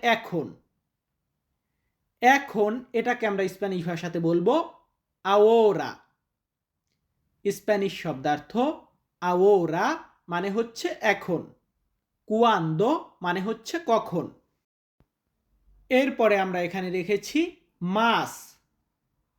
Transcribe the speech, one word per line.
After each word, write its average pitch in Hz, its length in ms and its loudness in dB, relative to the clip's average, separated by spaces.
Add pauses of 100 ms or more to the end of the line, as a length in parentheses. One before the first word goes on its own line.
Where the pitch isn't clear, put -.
এখন। 170 520 -2 (1700)
এখন 240 720 2
এটাকে 233 340 -2
আমরা 196 200 0
স্প্যানিশ 185 380 -4
ভাষাতে 170 340 -4
বলবো 175 340 2 (680)
আওরা। 202 680 4 (1600)
স্প্যানিশ 196 500 -2
শব্দার্থ 147 560 -4 (640)
আওরা 180 920 2 (140)
মানে 175 220 -4
হচ্ছে 233 380 -6
এখন, 196 540 -2 (840)
কুয়ান্দো 214 840 0 (100)
মানে 180 200 -2
হচ্ছে 226 440 -8
কখন। 180 460 -2 (1600)
এরপরে 240 500 2
আমরা 185 220 -2
এখানে 185 280 -6
রেখেছি 190 500 -4 (420)
মাস। 190 760 -2 (840)